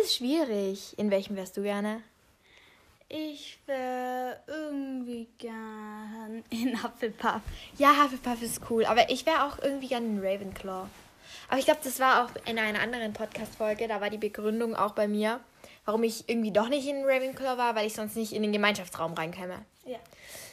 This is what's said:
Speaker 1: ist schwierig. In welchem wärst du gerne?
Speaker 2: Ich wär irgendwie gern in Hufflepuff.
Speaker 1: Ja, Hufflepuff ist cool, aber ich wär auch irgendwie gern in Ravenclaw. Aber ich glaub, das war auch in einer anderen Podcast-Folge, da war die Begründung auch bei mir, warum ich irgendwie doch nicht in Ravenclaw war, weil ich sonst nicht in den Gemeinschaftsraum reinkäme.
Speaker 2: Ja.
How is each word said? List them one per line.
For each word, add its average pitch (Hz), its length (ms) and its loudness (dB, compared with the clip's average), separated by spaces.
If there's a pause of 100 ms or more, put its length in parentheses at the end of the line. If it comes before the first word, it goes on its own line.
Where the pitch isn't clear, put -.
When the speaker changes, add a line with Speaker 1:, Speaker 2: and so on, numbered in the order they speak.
Speaker 1:
ist - 120 0
schwierig. 226 800 0
In 208 140 2
welchem 196 240 2
wärst 190 220 -8
du 202 40 -2
gerne? 208 400 -2 (1040)
Speaker 2:
Ich 302 600 -8
wär 254 800 -2
irgendwie 269 800 -6 (100)
gern 220 1120 -10
in 233 320 0
Hufflepuff. 220 600 -2 (360)
Speaker 1:
Ja, 285 240 10
Hufflepuff 254 400 0
ist 233 200 -6 (100)
cool, 226 140 4
aber 226 260 6
ich 254 160 -2
wär 311 180 4
auch 285 160 -4
irgendwie 277 280 -2
gern 240 160 0 (120)
in 190 80 -2
Ravenclaw. 190 640 -4 (600)
Aber 262 100 4
ich 269 60 0
glaub, 302 180 6
das 254 160 -4
war 262 260 8
auch 233 40 -6 (180)
in 226 100 -2
einer 214 220 0
anderen 220 340 -2
Podcast-Folge, 214 760 -4
da 214 140 -2
war 208 80 -2
die 214 80 -4
Begründung 220 580 -2
auch 208 180 2
bei 214 140 2
mir, 214 320 0 (460)
warum 226 180 2
ich 226 240 -2
irgendwie 226 240 0
doch 208 180 4
nicht 269 180 0
in 277 180 -2
Ravenclaw 262 520 2
war, 240 180 2
weil 214 100 2
ich 214 80 -2
sonst 214 220 -6
nicht 226 180 -2
in 214 80 -2
den 214 120 2
Gemeinschaftsraum 202 600 0
reinkäme. 175 460 -6 (260)
Speaker 2:
Ja. 247 120 -10 (560)